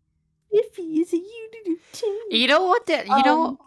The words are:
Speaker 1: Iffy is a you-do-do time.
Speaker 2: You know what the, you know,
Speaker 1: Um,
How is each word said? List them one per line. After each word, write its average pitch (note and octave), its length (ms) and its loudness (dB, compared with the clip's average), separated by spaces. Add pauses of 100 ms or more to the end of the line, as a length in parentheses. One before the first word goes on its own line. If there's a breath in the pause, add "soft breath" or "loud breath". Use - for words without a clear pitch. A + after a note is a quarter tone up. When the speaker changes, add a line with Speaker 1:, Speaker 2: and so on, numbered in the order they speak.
(540)
Speaker 1:
Iffy F4 460 0
is F4 140 -2
a E4+ 40 2
you-do-do A4 600 -8 (160)
time. G#4+ 180 -4 (180)
Speaker 2:
You B3 180 0
know D#4 180 4
what G#4 200 2
the, B3+ 240 -2
you C#4 140 4
know, D4+ 220 4
Speaker 1:
Um, C4 220 -6